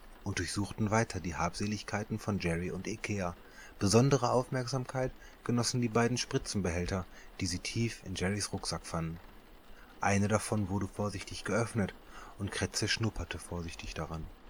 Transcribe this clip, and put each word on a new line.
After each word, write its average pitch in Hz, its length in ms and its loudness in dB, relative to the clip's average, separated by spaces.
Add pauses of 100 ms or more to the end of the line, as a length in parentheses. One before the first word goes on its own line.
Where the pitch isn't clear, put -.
(240)
und 98 160 -2
durchsuchten 101 520 0
weiter 110 280 4
die 80 160 -4
Habseligkeiten 101 840 -2
von 101 200 0
Jerry 85 320 0
und 92 160 -6
Ikea. 92 480 -2 (440)
Besondere 120 520 8
Aufmerksamkeit 127 800 0 (320)
genossen 120 380 2
die 120 80 2
beiden 117 280 4
Spritzenbehälter, 92 880 0 (340)
die 98 80 0
sie 85 120 -2
tief - 460 -2
in 95 100 -6
Jerrys 98 380 0
Rucksack - 320 -4
fanden. 82 340 -2 (800)
Eine 101 280 4
davon 107 420 2
wurde 98 180 0
vorsichtig 98 560 -4
geöffnet 107 500 2 (460)
und 98 120 -4
Kretze - 360 -2
schnupperte 101 500 -2
vorsichtig - 560 -6
daran. 80 320 -6 (240)